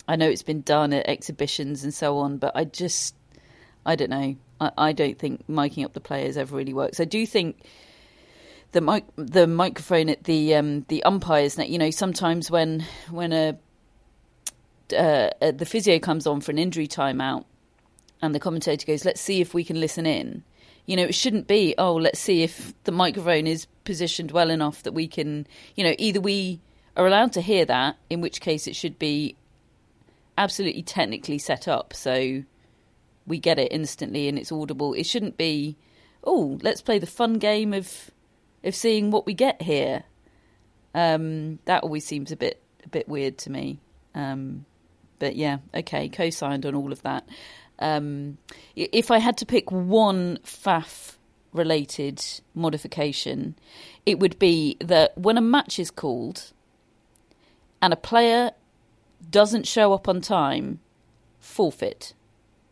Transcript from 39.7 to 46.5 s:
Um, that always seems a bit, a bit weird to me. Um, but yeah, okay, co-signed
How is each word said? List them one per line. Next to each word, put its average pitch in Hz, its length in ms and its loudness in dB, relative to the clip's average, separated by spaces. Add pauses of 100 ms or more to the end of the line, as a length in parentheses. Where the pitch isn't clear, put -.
Um, 160 720 0
that 180 180 2
always 151 200 -6
seems 147 280 -8
a 156 40 -10
bit, - 240 -4 (240)
a - 40 -20
bit - 200 -4
weird 139 300 -4
to - 120 -14
me. 139 280 -8 (380)
Um, 139 480 -8 (560)
but 143 160 -2
yeah, 143 220 -2 (160)
okay, 151 340 -6
co-signed 147 560 -4